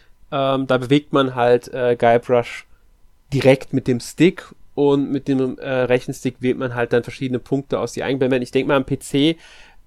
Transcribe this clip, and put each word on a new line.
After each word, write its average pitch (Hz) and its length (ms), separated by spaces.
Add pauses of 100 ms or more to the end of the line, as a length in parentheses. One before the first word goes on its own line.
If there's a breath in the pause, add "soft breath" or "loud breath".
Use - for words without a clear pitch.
(320 soft breath)
Ähm, 135 340
da - 120
bewegt 131 340
man 135 220
halt, 123 340
äh, 123 280
Guybrush 120 680 (680)
direkt 135 420
mit 131 120
dem 120 140
Stick - 460 (280)
und 143 380
mit 139 160
dem, 131 300
äh, - 100
rechten 127 460
Stick - 260
wählt 127 180
man 123 160
halt 120 200
dann 120 100
verschiedene 127 340
Punkte 135 400
aus, 117 140
die - 100
eingeblendet 131 300
werden. 127 100
Ich - 100
denk 135 160
mal, 147 80
am 131 100
P 139 120
C 147 380 (500 loud breath)